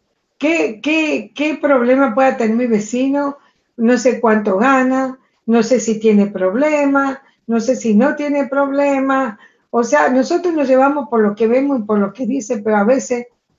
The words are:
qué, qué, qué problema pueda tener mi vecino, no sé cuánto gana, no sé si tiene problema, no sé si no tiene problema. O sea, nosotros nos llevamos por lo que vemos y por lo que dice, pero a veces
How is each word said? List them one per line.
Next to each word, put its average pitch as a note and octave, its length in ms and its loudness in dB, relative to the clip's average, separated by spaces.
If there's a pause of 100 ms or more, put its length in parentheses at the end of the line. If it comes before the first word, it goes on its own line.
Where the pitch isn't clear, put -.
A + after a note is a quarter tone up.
(400)
qué, C4 420 -2
qué, D4+ 540 -2
qué D4 200 -4
problema C4 600 2
pueda C4 220 2
tener A3+ 200 -2
mi B3 100 -2
vecino, C4+ 680 -2 (400)
no A#3+ 200 2
sé A#3+ 220 0
cuánto G#3+ 380 2
gana, C4 640 0 (260)
no A3+ 180 2
sé A3+ 160 0
si G#3+ 200 -2
tiene G#3 280 4
problema, C#4 920 0 (240)
no A3+ 140 -2
sé A#3 160 -2
si A3 200 0
no C#4+ 200 2
tiene C#4+ 320 -4
problema. C4+ 920 -2 (300)
O A#3+ 140 0
sea, D4 260 2
nosotros E4 440 0
nos C#4+ 140 0
llevamos C4+ 420 2
por A#3 120 0
lo G#3 140 0
que A3 120 0
vemos C4+ 320 0
y G#3 40 -6
por G#3 160 -2
lo G3 140 -2
que B3+ 120 -8
dice, B3 340 -4
pero G#3+ 180 0
a G3+ 60 2
veces A#3+ 440 -2 (320)